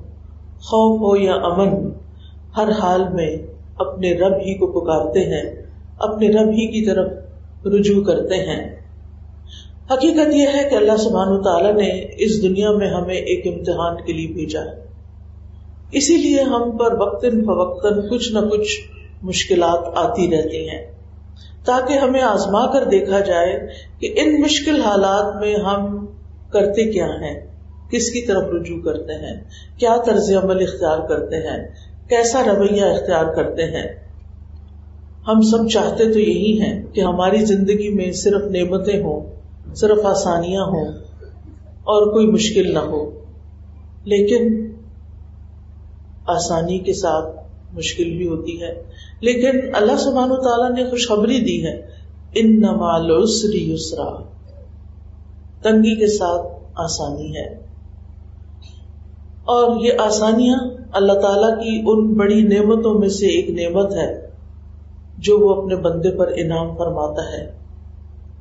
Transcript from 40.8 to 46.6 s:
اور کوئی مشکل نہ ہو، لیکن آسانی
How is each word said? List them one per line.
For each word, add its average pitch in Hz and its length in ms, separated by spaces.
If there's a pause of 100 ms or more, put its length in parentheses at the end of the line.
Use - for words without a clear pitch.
اور 208 280
کوئی 220 140
مشکل 180 480
نہ 156 40
ہو، 151 440 (840)
لیکن 220 680 (1500)
آسانی 170 520